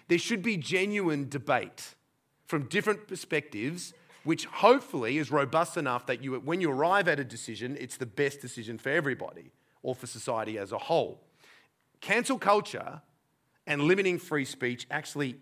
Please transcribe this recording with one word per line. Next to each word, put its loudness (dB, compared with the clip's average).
There 6
should 0
be 2
genuine 0
debate -2
from -2
different 0
perspectives, -6
which 0
hopefully 4
is -2
robust 2
enough 0
that -2
you, -4
when -2
you 2
arrive 4
at 2
a -2
decision, -8
it's -10
the -6
best -2
decision -10
for -4
everybody -2
or -4
for -10
society -4
as -6
a -4
whole. 0
Cancel 0
culture 2
and 0
limiting 4
free -2
speech -4
actually -4